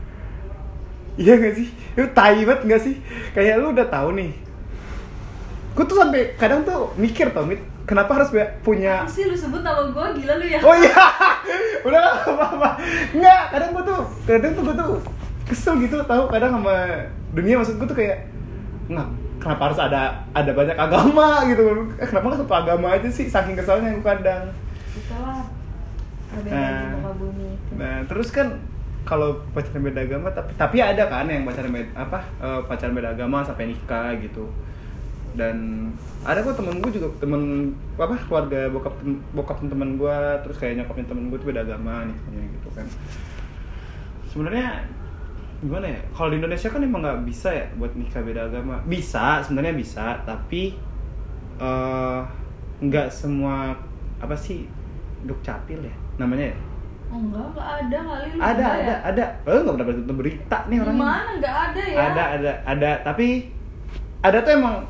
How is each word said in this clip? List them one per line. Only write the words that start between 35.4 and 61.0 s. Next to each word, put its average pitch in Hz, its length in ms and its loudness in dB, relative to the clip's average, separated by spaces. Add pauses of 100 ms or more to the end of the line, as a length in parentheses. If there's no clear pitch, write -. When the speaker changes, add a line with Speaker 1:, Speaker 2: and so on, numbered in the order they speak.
Speaker 1:
ada 160 160 2
kok 254 160 -2
temen 180 240 -4
gue 240 100 -2
juga, 185 240 -4
temen, 143 560 -2 (240)
apa, 233 240 0
keluarga 139 480 -2
bokap 131 320 -4
tem-, 139 220 -4 (100)
bokap 143 300 -4
temen 139 340 -2
gue, 143 220 0 (260)
terus - 140 -10
kayak 123 260 -4
nyokapnya 123 240 -6
temen 123 220 -6
gue 131 100 -4
tuh - 80 -6
beda 117 160 -4
agama 113 400 -6
nikahnya 107 480 -8
gitu - 220 -10
kan. 110 140 -10 (1400)
Sebenarnya 196 400 -2 (880)
gimana 131 300 -6
ya? 123 140 -6 (100)
Kalau 160 180 -2
di 156 80 0
Indonesia 170 300 -2
kan 285 140 -2
emang 247 200 0
nggak 135 220 -2
bisa 120 260 -4
ya 135 160 -2 (120)
buat 117 160 -4
nikah 120 280 -6
beda 113 240 -6
agama. 123 380 -6
Bisa, 151 580 0
sebenarnya 147 320 -2
bisa, 110 320 -6 (160)
tapi, 175 540 -6 (840)
eh, 127 600 -2 (580)
nggak 143 300 2
semua, 135 680 -2 (460)
apa 131 160 -4
sih, 170 320 -8 (560)
dukcapil 123 580 -8
ya 120 140 -10 (220)
namanya 131 320 0
ya? - 80 -8 (500)
Speaker 2:
Oh, 233 120 -6
enggak, 214 340 -4
nggak 294 160 -8 (100)
ada 262 220 -2
kali 294 260 -6
lu 320 80 -8
Speaker 1:
Ada, 330 80 -2
Speaker 2:
enggak 226 300 2
Speaker 1:
ada, - 100 0
Speaker 2:
ya? 233 220 0
Speaker 1:
ada. 196 200 2 (140)
Lo 190 240 4
nggak 165 140 2
pernah 120 100 -2
baca 123 300 -4
berita 151 480 -2
nih 233 120 0
orangnya. 214 220 2
Speaker 2:
Gimana? 294 380 0